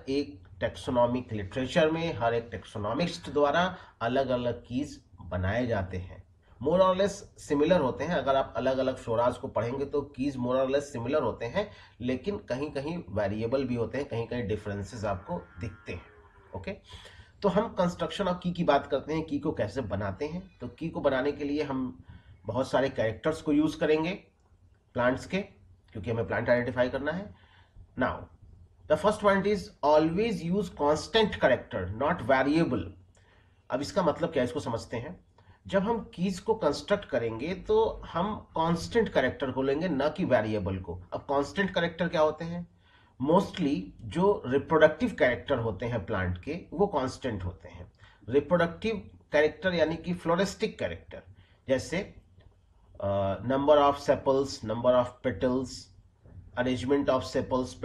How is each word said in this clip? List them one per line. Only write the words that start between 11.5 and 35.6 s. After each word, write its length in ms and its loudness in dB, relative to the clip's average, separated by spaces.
लेकिन 360 -2
कहीं-कहीं 720 -6
variable 540 0
भी 120 -2
होते 220 -2
हैं, 100 -4
कहीं-कहीं 400 -4
differences 580 -6
आपको 360 -4
दिखते 340 -10
हैं। 80 -10
ओके, 160 -10
तो 80 4
हम 320 0
construction 460 -2
of 60 2
key 200 -4
की 100 0
बात 240 4
करते 260 -2
हैं, 100 -2
की 160 -4
को 120 -2
कैसे 300 -4
बनाते 460 -4
हैं। 340 -10
तो 60 -10
की 220 -8
को 120 -8
बनाने 300 2
के 120 -6
लिए 200 -2
हम 420 -6
बहुत 260 -2
सारे 180 2
characters 520 -2
को 100 0
यूज़ 280 4
करेंगे 320 2
plants 320 0
के, 120 -2
क्योंकि 200 -6
हमें 160 -2
plant 220 0
identify 400 2
करना 220 -2
है। 240 -6
Now, 140 0
the 140 2
first 180 2
point 220 6
is 140 2
always 720 4
use 160 -2
constant 500 2
character, 720 0
not 140 0
variable। 560 2
अब 100 -2
इसका 220 -2
मतलब 280 0
क्या 120 2
है, 40 0
इसको 120 -4
समझते 380 -6
हैं। 280 -12